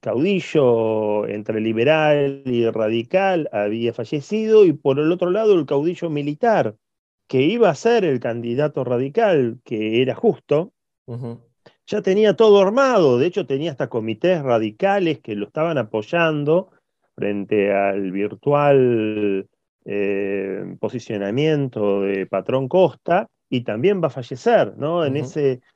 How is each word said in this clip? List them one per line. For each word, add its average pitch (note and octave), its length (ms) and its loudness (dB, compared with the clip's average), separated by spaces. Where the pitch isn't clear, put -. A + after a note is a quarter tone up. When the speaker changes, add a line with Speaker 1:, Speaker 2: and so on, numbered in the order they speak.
Speaker 1:
caudillo A2+ 1200 0
entre G#2+ 340 -6
liberal C#3 840 2
y A#2 240 0
radical, A#2 840 -2
había A2+ 420 -2
fallecido, G#3 720 2
y D#3 80 4
por C#3 240 0
el D3+ 120 0
otro F3+ 200 -2
lado, G#3 240 2
el D#3+ 120 2
caudillo D#3+ 440 -2
militar, D3 640 0
que C3 140 0
iba G#3 280 4
a D3+ 40 0
ser A3+ 300 2
el C3 160 0
candidato C3 640 -4
radical, C3+ 800 0
que A2 380 0
era B2+ 120 0
Justo, E3+ 580 0
Speaker 2:
Ujú. A#2 340 -12
Speaker 1:
ya G3+ 160 -4
tenía G3+ 340 4
todo G#3 240 8
armado. G3+ 580 4
De D3 80 2
hecho, F3+ 200 -4
tenía D#3 240 -4
hasta C3 180 -6
comités B2+ 540 -2
radicales C#3 760 0
que A2 140 -8
lo G2+ 120 -6
estaban D#3 320 -4
apoyando D3+ 960 -2
frente G2+ 580 -2
al G2 400 -2
virtual, G#2+ 1300 0
eh, G2 920 -4
posicionamiento A2+ 1200 -2
de G2 240 -2
Patrón C3 420 -4
Costa, F3 600 0
y B2 140 -4
también E3 400 -2
va D#3 60 0
a - 20 -2
fallecer, C3+ 640 0
¿no? E3 280 -2
En C3+ 120 -2
Speaker 2:
Ujú. C3+ 80 -4
Speaker 1:
ese, C3 360 -2